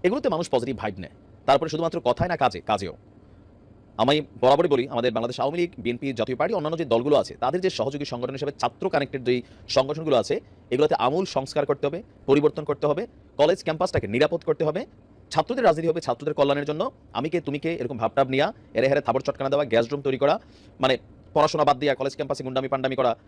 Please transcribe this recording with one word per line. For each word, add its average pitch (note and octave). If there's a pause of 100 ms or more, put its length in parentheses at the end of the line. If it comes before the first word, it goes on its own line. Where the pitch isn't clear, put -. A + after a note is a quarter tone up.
এগুলোতে B3
মানুষ E3+
পজিটিভ A#2+
ভাইব G#2
নেয়, E2+ (340)
তারপরে C#3+
শুধুমাত্র D#3+
কথায় E3
না E3+
কাজে, G2
কাজেও। F#2+ (1000)
আমি C#3 (200)
বরাবরই C#3+
বলি, C3+
আমাদের A#2+
বাংলাদেশ A#2+
আওয়ামী C#3
লীগ, C3
বিএনপি, A#2+
জাতীয় A#2
পার্টি, C3
অন্যান্য D#3
যে E3
দলগুলো B2+
আছে, -
তাদের C#3+
যে F#3
সহযোগী C#3
সংগঠন B2
হিসেবে C#3
ছাত্র B2
কানেক্টেড C#3
যেই B2 (260)
সংগঠনগুলো D3
আছে, - (300)
এগুলোতে D3
আমূল D3+
সংস্কার C#3+
করতে C#3+
হবে, E3 (240)
পরিবর্তন D3
করতে D3
হবে, D#3 (300)
কলেজ D#3+
ক্যাম্পাসটাকে D#3+
নিরাপদ D3
করতে D#3+
হবে, E3 (440)
ছাত্রদের A#3
রাজনীতি E3
হবে D#3+
ছাত্রদের C#3+
কল্যাণের C#3+
জন্য। D3+ (220)
আমি D3+
কে, F3
তুমি D3
কে, E3
এরকম B2+
ভাবটাব B2+
নিয়া C#3+ (220)
এরে B2
হেরে C#3
থাবড় C3
চটকানা C#3
দেওয়া, C#3+
গ্যাস A#2
রুম C#3+
তৈরি C3+
করা, D3 (420)
মানে C3 (360)
পড়াশোনা D3+
বাদ C3+
দিয়া C#3
কলেজ C3+
ক্যাম্পাসে C#3+
গুন্ডামি C3
পান্ডামি C3
করা, B2 (100)